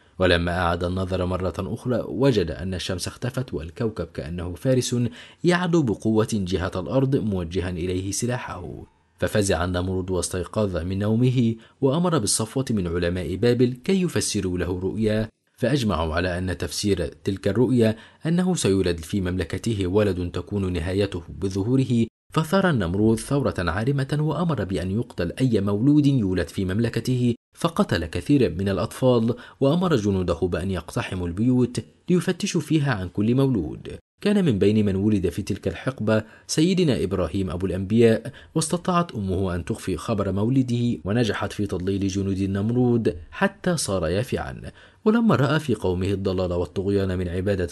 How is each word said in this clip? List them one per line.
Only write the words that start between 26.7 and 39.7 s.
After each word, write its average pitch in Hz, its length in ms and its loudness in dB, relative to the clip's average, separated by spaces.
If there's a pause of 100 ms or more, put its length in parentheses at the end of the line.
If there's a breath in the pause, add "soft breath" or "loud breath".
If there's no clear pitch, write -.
فقتل 160 480 0
كثيرا 107 440 2
من 95 200 -2
الأطفال، 113 640 2 (240 loud breath)
وأمر 165 360 2
جنوده 95 460 0
بأن 92 300 -2
يقتحموا 90 560 -4
البيوت 120 520 2 (300)
ليفتشوا 180 520 0
فيها 143 320 0
عن 92 160 -4
كل 110 260 2
مولود. 110 640 0 (240)
كان 202 240 2
من 110 140 4
بين 104 260 4
من 98 100 2
ولد 98 340 2
في 104 120 -4
تلك 98 260 -6
الحقبة 110 560 0 (240 loud breath)
سيدنا 165 560 2
إبراهيم 92 460 -2
أبو 90 160 -4
الأنبياء، 107 640 4 (240 loud breath)
واستطاعت 175 560 0
أمه 95 440 -2
أن 85 100 -4
تخفي 98 320 -4